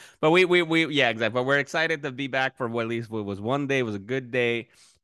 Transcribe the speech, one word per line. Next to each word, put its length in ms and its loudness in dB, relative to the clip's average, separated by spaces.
But 120 4
we, 120 6
we, 180 4
we, 240 2
yeah, 240 2
exactly. 240 -2
But 100 0
we're 160 2
excited 420 -2
to 80 -6
be 160 -8
back 300 -2
for 120 -6
what 140 -2
at 60 -4
least 200 -4
what 160 -6
was 160 -6
one 280 -2
day. 100 2
It 60 2
was 100 -4
a 60 -6
good 320 -6
day, 360 0